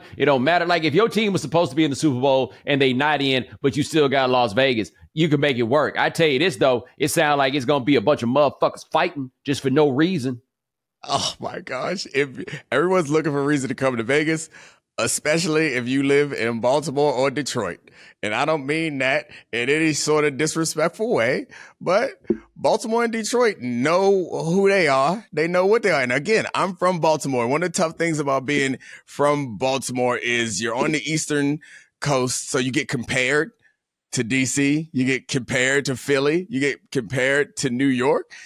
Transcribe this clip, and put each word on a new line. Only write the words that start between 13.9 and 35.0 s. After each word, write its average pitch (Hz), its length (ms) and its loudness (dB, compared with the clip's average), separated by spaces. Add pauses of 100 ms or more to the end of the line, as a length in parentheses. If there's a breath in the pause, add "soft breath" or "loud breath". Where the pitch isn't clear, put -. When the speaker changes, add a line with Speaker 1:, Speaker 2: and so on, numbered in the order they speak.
Speaker 2:
to 113 60 -2
Vegas, 156 460 0 (480 loud breath)
especially 156 760 0
if 120 160 -4
you 139 140 0
live 143 280 2
in 117 300 -2
Baltimore 143 500 0
or 131 200 0
Detroit. 120 480 -6 (420 loud breath)
And 104 140 -4
I 135 100 0
don't 151 220 -2
mean 156 320 -2
that 131 300 -2 (220 loud breath)
in 120 160 -2
any 156 260 2
sort 151 320 0
of 139 120 -2
disrespectful 160 720 -2
way, 147 360 0 (320 loud breath)
but 220 420 -2 (340 loud breath)
Baltimore 226 500 0
and 226 60 -2
Detroit 226 500 0
know 165 680 2 (180)
who 196 240 4
they 190 180 4
are. 143 460 2
They 156 140 0
know 180 180 2
what 220 160 4
they 208 80 2
are. 147 120 2
And 123 100 0
again, 147 420 0
I'm 175 220 -2
from 180 240 0
Baltimore. 151 480 0
One 151 160 0
of 180 80 -4
the - 40 -6
tough 165 220 -2
things 160 220 -2
about 135 260 -2
being 135 320 0 (280 loud breath)
from 143 520 -2
Baltimore 123 640 -2
is 117 420 -2
you're 113 140 -2
on 147 160 0
the 143 200 -2
Eastern 147 500 -2 (380 loud breath)
Coast, 131 520 -2
so 135 80 0
you 131 120 -2
get 135 160 -2
compared 131 640 -2 (600)
to 127 120 -2
D 131 220 0
C, 143 460 0
you 127 140 -2